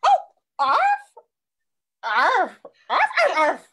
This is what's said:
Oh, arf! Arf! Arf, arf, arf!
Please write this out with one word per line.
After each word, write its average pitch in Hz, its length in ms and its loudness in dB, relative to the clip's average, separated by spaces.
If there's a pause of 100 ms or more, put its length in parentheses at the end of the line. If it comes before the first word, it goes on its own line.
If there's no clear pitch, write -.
Oh, 784 160 4 (400)
arf! 285 200 0 (1200)
Arf! 285 560 -2 (300)
Arf, - 300 -2
arf, 571 180 0
arf! 302 360 -2